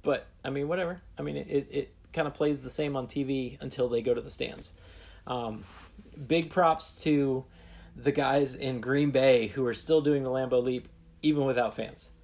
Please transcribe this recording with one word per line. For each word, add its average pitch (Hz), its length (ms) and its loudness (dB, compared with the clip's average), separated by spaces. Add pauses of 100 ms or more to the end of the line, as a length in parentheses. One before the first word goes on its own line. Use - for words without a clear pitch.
But, - 240 -2 (180)
I 135 60 -4
mean, 139 160 -4
whatever. 175 360 -4 (140)
I 147 60 -8
mean, 143 140 -6
it, 143 120 -6
it, 143 220 -2
it 139 240 -6 (180)
kinda 151 180 -2
plays 147 300 0
the 127 100 -12
same 143 260 -2
on 123 100 -4
T 143 160 -4
V 131 380 -4
until 127 280 -4
they 117 140 0
go 123 100 0
to 117 80 0
the - 80 -12
stands. - 440 -8 (540)
Um, 113 380 -6 (640)
big 165 240 0
props 165 540 2
to 139 400 2 (500)
the 123 160 0
guys 139 440 2
in 131 260 -4
Green 139 320 2
Bay 127 340 6
who 131 200 -2
are 117 80 0
still 160 260 4
doing 143 240 2
the 131 60 -2
Lambeau 127 320 2
Leap, 127 260 -2 (340)
even 151 220 2
without 120 300 2
fans. - 360 -10 (140)